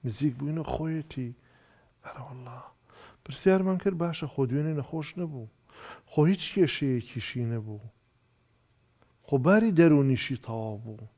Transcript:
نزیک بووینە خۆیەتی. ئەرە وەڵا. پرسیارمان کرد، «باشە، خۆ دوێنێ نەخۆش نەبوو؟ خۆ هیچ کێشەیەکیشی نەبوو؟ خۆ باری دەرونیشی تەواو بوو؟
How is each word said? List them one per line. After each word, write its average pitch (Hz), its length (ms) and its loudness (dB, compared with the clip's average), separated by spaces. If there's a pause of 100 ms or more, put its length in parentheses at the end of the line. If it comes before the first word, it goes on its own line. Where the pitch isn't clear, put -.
نزیک 127 340 -2
بووینە 151 340 -6
خۆیەتی. 151 560 -6 (760)
ئەرە - 220 -16
وەڵا. 123 340 -16 (640)
پرسیارمان 190 580 2
کرد، 185 200 -2
«باشە، 165 300 -4
خۆ 139 180 -2
دوێنێ 151 300 -2
نەخۆش 151 280 -8 (120)
نەبوو؟ 139 320 -10 (580)
خۆ - 100 2 (100)
هیچ 196 120 2 (100)
کێشەیەکیشی 127 1000 0
نەبوو؟ 107 380 -8 (1400)
خۆ 143 160 2
باری 208 340 6
دەرونیشی 139 680 6
تەواو 110 400 -6
بوو؟ 110 220 -14 (120)